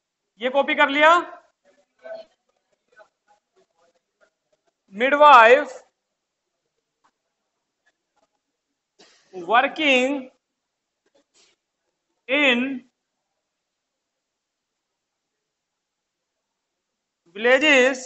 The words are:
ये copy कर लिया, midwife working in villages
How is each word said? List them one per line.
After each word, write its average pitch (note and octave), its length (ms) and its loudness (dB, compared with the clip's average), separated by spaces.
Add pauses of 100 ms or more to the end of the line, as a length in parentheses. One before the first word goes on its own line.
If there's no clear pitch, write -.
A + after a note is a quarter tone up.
(420)
ये B3+ 80 -6
copy C#4+ 260 -4
कर C#4+ 140 0
लिया, D4+ 220 2 (3750)
midwife C4+ 760 4 (3500)
working C4 800 -2 (2250)
in C4 340 -2 (4000)
villages B3+ 720 0